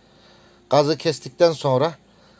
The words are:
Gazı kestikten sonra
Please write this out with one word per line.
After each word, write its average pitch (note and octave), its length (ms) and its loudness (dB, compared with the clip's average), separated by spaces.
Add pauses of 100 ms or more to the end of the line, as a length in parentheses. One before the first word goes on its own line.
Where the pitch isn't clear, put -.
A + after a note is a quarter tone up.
(680)
Gazı D3 280 2
kestikten E3 540 -2
sonra C#3+ 440 -2 (440)